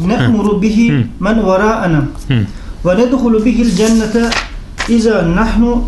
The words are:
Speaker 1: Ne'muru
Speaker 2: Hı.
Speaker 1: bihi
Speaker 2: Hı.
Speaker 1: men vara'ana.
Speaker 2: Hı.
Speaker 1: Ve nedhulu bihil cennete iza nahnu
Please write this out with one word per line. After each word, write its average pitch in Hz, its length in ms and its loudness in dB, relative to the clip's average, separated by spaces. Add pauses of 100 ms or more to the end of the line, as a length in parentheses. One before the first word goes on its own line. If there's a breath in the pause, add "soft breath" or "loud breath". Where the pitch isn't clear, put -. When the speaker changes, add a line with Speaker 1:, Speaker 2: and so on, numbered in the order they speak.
Speaker 1:
Ne'muru 214 520 0
Speaker 2:
Hı. 180 40 -2
Speaker 1:
bihi 220 300 2
Speaker 2:
Hı. 131 100 2 (180)
Speaker 1:
men 208 260 0
vara'ana. 190 520 0 (300)
Speaker 2:
Hı. 139 60 0 (520 loud breath)
Speaker 1:
Ve 180 120 2
nedhulu 233 460 2
bihil 214 320 2
cennete 226 540 2 (580)
iza 214 480 2
nahnu 233 500 0